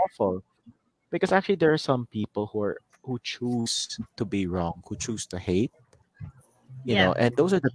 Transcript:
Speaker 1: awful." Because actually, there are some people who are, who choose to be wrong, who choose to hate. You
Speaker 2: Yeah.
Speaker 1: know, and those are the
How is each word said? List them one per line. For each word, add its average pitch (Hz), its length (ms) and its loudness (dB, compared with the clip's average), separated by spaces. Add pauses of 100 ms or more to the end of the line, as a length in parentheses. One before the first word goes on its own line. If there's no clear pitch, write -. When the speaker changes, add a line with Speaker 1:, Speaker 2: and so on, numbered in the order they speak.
Speaker 1:
awful." 185 400 -2 (680)
Because 180 200 0
actually, 190 300 2
there 160 100 6
are 156 80 4
some 123 320 0
people 104 400 -4
who 107 80 -4
are, 101 180 -2 (300)
who 127 160 -4
choose 123 640 -4 (300)
to 113 80 -2
be 98 220 -2
wrong, 90 420 -2
who 104 80 -8
choose - 340 -6
to 90 80 -8
hate. 95 320 0 (1120)
You 123 120 0
Speaker 2:
Yeah. 92 100 6
Speaker 1:
know, 90 80 4
and 120 220 2
those 180 180 4
are 185 60 4
the 131 160 0